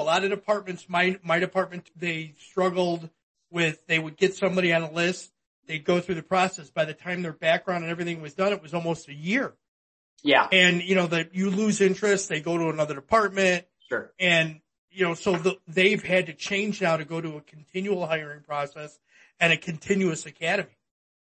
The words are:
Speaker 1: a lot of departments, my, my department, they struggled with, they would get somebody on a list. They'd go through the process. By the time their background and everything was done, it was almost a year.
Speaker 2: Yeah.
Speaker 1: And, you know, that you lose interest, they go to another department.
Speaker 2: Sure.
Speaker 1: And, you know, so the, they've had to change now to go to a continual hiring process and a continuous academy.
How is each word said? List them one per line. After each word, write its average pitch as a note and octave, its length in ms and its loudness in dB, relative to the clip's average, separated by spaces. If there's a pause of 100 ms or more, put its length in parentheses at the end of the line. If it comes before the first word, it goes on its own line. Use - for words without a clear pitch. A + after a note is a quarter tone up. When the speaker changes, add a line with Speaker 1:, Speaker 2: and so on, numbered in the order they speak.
Speaker 1:
a - 20 0
lot E3 200 2
of G3 60 0
departments, G3 580 -4
my, F#3 360 0
my E3+ 160 0
department, F3+ 560 -4
they D#3+ 420 -6
struggled F3 720 -2 (400)
with, E3 380 -2
they E3 120 2
would D#3+ 180 -8
get F#3+ 180 2
somebody F3+ 380 0
on E3 100 2
a D#3 80 -8
list. E3+ 400 -2 (360)
They'd D#3 180 -8
go F3 140 4
through F3 160 -2
the E3 80 -8
process. F#3 460 0
By D#3+ 160 0
the D#3 80 -8
time F3+ 280 -6
their E3 120 -4
background F3 500 0
and E3 80 -6
everything E3+ 300 -6
was D3+ 120 -12
done, F#3+ 200 0
it F#3+ 80 -6
was D#3 120 -20
almost E3 340 -2
a C#3+ 60 -14
year. F3+ 400 -2 (680)
Speaker 2:
Yeah. C3+ 280 6
Speaker 1:
And, F3+ 300 6
you F#3 140 0
know, F3+ 120 4
that E3 280 -2
you F#3+ 140 0
lose G#3 320 2
interest, G3 480 2
they D#3 120 -2
go E3+ 160 0
to E3 120 0
another D3+ 260 -2
department. F#3+ 680 2 (240)
Speaker 2:
Sure. A2+ 300 -6
Speaker 1:
And, E3 420 2 (280)
you F#3 160 -2
know, E3+ 80 0
so F#3 240 -2
the, F3+ 200 0 (100)
they've F#3 360 2
had F3+ 240 0
to D#3+ 60 -12
change G3+ 480 -4
now E3 160 2
to D#3 80 -6
go E3 160 -6
to D#3 160 -8
a D3 40 -16
continual F#3 640 -4
hiring D3+ 360 -4
process D3 560 -8 (420)
and E3+ 140 4
a D#3+ 40 -2
continuous F3+ 680 -2
academy. E3 440 -4 (600)